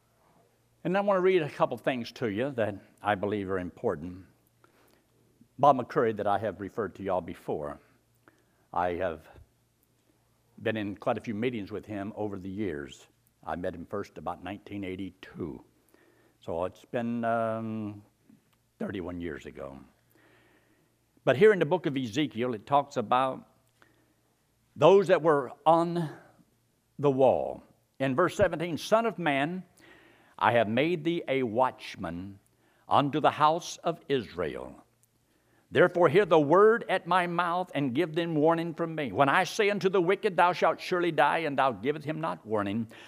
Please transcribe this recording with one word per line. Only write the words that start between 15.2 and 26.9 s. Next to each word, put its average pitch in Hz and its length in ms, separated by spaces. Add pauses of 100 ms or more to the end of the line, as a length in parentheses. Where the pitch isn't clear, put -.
So 87 240
it's - 200
been, 117 400
um, 110 800 (760)
thirty-one 90 420
years 78 260
ago. 69 320 (1500)
But 131 120
here 214 160
in 190 60
the 160 80
book 170 200
of 139 100
Ezekiel, 123 580
it 104 120
talks 143 300
about 127 500 (1300)
those 170 320
that 165 140
were 143 300 (140)
on 170 420 (880)